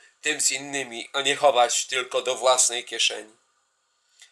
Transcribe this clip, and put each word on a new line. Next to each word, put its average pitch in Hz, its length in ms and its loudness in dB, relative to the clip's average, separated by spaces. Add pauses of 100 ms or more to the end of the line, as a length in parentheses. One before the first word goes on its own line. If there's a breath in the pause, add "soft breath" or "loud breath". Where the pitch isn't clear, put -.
(220 soft breath)
tym 151 200 -2
z - 100 0
innymi, 135 640 -8
a 139 80 -2
nie 139 140 2
chować 131 500 4
tylko 127 360 -4
do 123 140 -2
własnej 123 500 2
kieszeni. 110 500 -4 (960 soft breath)